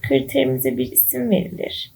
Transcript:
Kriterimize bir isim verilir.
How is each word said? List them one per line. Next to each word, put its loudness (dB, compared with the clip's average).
Kriterimize 2
bir -4
isim 0
verilir. -2